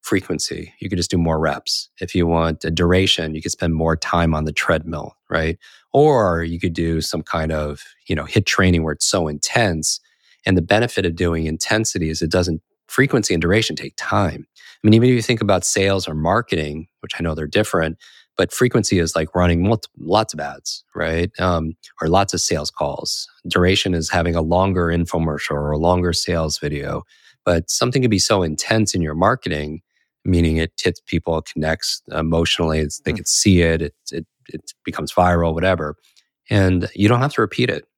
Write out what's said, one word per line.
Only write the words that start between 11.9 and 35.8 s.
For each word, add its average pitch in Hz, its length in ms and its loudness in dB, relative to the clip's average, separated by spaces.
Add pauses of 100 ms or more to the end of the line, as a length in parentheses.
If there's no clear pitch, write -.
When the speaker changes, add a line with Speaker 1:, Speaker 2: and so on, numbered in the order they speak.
Speaker 1:
is 78 120 -4
it 80 100 -2
doesn't, 85 300 0 (280)
frequency 131 440 0
and 82 80 0
duration 85 360 2
take - 180 -12
time. 90 500 -2 (140)
I - 240 -20
mean, 107 100 8
even 117 140 6
if 127 80 6
you 117 60 2
think 113 180 0
about 98 240 2
sales 98 420 0
or 80 80 -8
marketing, 80 760 -2 (120)
which - 180 -12
I 82 60 -4
know 82 100 -2
they're 78 140 -6
different, 80 500 0 (380)
but 90 160 0
frequency 117 480 2
is 82 160 0
like 80 180 -2
running 87 300 4
multi-, 107 340 0
lots 104 360 0
of 78 80 -8
ads, - 420 -10 (100)
right? 85 460 -2
Um, 82 360 0 (260)
or 80 80 -2
lots 95 240 2
of 85 80 -2
sales 73 280 -2
calls. - 560 -6 (220)
Duration 90 460 2
is 82 160 -2
having 85 260 0
a 85 60 0
longer 90 460 0
infomercial 82 640 -2
or 73 200 -2
a 76 60 0
longer 90 340 2
sales 82 460 -2
video. 71 460 -6 (420)
But 85 240 0
something 127 320 0
can 123 100 2
be 101 80 2
so 98 220 2
intense 101 520 0
in 92 80 0
your 76 140 -2
marketing, 80 680 0 (420)
meaning 85 340 2
it 80 140 -2 (100)
hits - 200 -2
people, 80 400 -4
connects - 600 -4 (100)
emotionally, 82 680 0
it's, 73 220 -4
they - 100 -4
Speaker 2:
Hmm. 117 60 -2
Speaker 1:
can 87 80 -10
see 90 360 4
it, 82 200 2
it, 71 120 -6 (180)
it, 80 140 -8 (220)
it - 260 -14 (120)
becomes - 260 -8
viral, 85 420 2
whatever. 82 440 -2 (520)